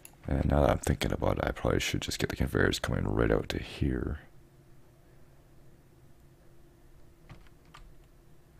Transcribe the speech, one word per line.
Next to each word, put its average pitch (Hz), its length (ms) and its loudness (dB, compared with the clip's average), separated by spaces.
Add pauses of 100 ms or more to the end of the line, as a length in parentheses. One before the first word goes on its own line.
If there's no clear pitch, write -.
(280)
And 71 180 0
now 73 160 4
that 69 80 6
I'm - 80 2
thinking - 340 0
about - 280 0
it, - 60 -2
I - 60 0
probably 50 280 0
should - 220 -2
just - 180 -6
get - 100 -2
the - 60 -6
conveyors - 420 2
coming 50 280 -2
right 53 260 2
out - 180 2
to - 80 -4
here. - 640 -4 (4000)